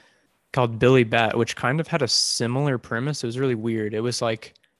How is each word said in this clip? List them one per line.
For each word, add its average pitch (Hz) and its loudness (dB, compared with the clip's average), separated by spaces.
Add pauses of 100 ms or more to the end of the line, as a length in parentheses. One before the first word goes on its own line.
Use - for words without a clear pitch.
(540)
called 117 0
Billy 127 8
Bat, 113 2
which 117 0
kind 139 -2
of 151 -6
had 160 -2
a 117 0
similar 127 0
premise. 131 -4
It 123 -4
was 120 -6
really 131 0
weird. 110 -4
It 110 -2
was 117 -4
like, 113 -4 (260)